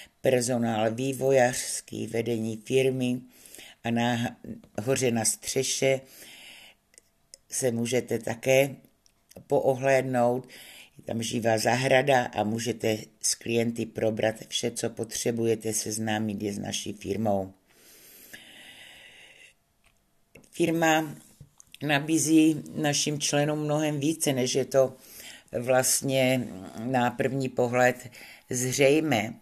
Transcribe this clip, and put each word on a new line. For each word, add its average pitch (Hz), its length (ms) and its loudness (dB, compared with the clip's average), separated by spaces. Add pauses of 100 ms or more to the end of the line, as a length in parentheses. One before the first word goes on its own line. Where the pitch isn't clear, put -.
(200)
personál 117 760 0
vývojářský, 127 1120 0
vedení 113 500 -4
firmy 131 640 0 (640)
a 117 60 -2
nahoře 120 1200 -2
na 113 140 0
střeše 135 760 -2 (1500)
se 127 220 -2
můžete 117 480 -2
také 131 580 2 (720)
poohlédnout. 131 1000 2 (500)
Je - 60 -20
tam 113 180 -4
živá 113 360 0
zahrada 131 640 2
a 104 200 -2
můžete 110 540 -2 (240)
s - 120 0
klienty 117 520 -2
probrat 110 500 -2 (120)
vše, - 220 -4
co 117 200 -4
potřebujete, 113 840 -2
seznámit 107 680 -4
je 101 100 -4
s 101 60 -6
naší 98 340 -8
firmou. 98 600 -2 (3000)
Firma 160 680 2 (640)
nabízí 156 800 4 (120)
našim 147 460 -2
členům 147 380 0
mnohem 151 420 -2
více, 156 320 0
než 127 220 0
je 131 100 2
to 131 320 2 (560)
vlastně 127 960 2 (360)
na 123 260 2
první 131 380 -2
pohled 123 640 2 (400)
zřejmé. 127 920 2